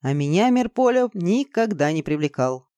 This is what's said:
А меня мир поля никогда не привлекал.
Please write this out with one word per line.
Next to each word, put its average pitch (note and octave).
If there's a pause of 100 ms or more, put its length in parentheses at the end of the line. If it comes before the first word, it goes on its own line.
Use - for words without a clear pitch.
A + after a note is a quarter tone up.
А C3+
меня D3+
мир B3
поля B3
никогда G3+
не D#3
привлекал. C#3+